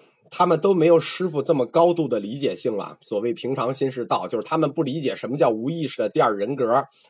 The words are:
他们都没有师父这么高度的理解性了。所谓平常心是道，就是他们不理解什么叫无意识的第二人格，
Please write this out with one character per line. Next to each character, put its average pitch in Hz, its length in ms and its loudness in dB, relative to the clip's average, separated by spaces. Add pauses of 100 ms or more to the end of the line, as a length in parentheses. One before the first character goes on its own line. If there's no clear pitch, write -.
(320)
他 180 140 2
们 170 140 4
都 196 140 4
没 165 140 4
有 170 120 8
师 180 280 -4
父 147 160 -2
这 202 100 0
么 131 120 2
高 170 280 4
度 160 140 0
的 117 120 -2
理 107 200 -8
解 110 160 -2
性 113 200 -4
了。 - 260 -8
所 104 180 -4
谓 117 140 -2
平 120 200 -6
常 127 200 -2
心 135 180 -2
是 120 140 -6
道， 92 220 -2
就 117 100 -4
是 104 60 -4
他 160 140 -2
们 151 140 0
不 165 100 -2
理 151 200 -2
解 123 140 -2
什 104 140 -8
么 135 80 -4
叫 151 120 4
无 113 200 -2
意 165 180 -4
识 - 100 -8
的 107 120 -2
第 - 120 0
二 117 140 2
人 104 200 -4
格， 123 300 2 (240)